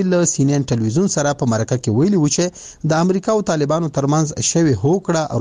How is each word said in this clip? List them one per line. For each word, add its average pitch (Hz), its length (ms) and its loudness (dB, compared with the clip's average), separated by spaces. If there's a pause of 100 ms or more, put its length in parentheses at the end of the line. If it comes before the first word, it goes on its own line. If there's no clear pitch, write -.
(120)
له 175 220 2
سی 139 100 0
ان 139 140 2
ان 135 160 -2
ټلویزیون 117 420 0
سره 143 240 0
په 123 140 0
مرکه 113 240 -2
کې 123 180 -4
ویلي 180 240 2
وو 147 160 2
چې 175 100 0 (460)
د 160 140 2
امریکا 190 320 0
او 208 120 0
طالبانو 156 480 0
ترمنځ 147 300 0 (240)
شوې 160 320 2
هوکړه 165 400 0 (180)